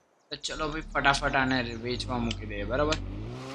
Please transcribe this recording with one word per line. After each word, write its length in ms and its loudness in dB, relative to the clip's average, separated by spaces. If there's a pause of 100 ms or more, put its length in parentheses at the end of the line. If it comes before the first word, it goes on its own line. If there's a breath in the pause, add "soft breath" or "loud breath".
(300)
તો 60 -10
ચલો 340 -4
ભાઈ, 120 -4
ફટાફટ 540 4
આને 260 4
વેચવા 560 -4
મૂકી 280 -2
દઈએ, 180 -4
બરાબર? 320 2 (600)